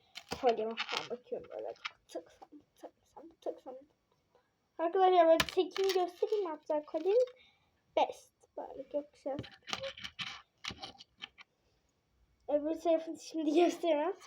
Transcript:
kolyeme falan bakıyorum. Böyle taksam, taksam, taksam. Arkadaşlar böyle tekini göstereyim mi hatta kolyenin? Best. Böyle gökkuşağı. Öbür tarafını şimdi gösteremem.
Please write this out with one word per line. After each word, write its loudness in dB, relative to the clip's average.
kolyeme 2
falan -6
bakıyorum. -10
Böyle -8
taksam, -16
taksam, -20
taksam. -10
Arkadaşlar 6
böyle 8
tekini 0
göstereyim 0
mi -4
hatta -4
kolyenin? 2
Best. 0
Böyle -10
gökkuşağı. -8
Öbür -2
tarafını 0
şimdi -2
gösteremem. 2